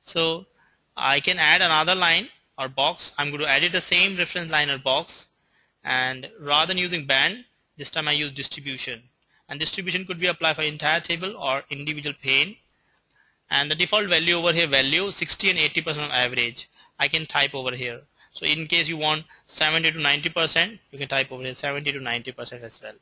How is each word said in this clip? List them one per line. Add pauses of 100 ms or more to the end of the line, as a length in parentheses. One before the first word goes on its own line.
So (500)
I
can
add
another
line (300)
or
box.
I'm
going
to
edit
the
same
reference
line
or
box, (580)
and (100)
rather
than
using
band, (320)
this
time
I
use
distribution. (460)
And
distribution
could
be
applied
for
entire
table
or
individual
pane. (920)
And
the
default
value
over
here,
value
sixty
and
eighty
percent
of
average. (300)
I
can
type
over
here. (300)
So
in
case
you
want (220)
seventy
to
ninety
percent, (140)
you
can
type
over
here
seventy
to
ninety
percent
as
well.